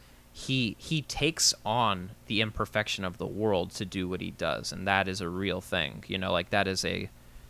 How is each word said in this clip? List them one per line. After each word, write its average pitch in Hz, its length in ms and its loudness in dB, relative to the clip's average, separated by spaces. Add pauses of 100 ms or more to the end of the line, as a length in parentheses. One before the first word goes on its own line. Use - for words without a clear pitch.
(320)
he, 127 460 0
he 160 240 0
takes - 500 2 (140)
on 104 440 2 (160)
the 107 140 2
imperfection 107 640 0
of 90 140 -4
the 90 80 -2
world 95 460 2
to - 120 -6
do 92 240 -2
what 90 120 -4
he 90 100 -6
does, 80 420 -2
and 92 140 -4
that 95 220 4
is 92 120 -2
a 87 80 -2
real 92 320 0
thing. 78 460 -2
You 95 120 -4
know, 92 140 0
like, 87 180 0
that 101 180 4
is 92 160 0
a, 92 260 -2 (400)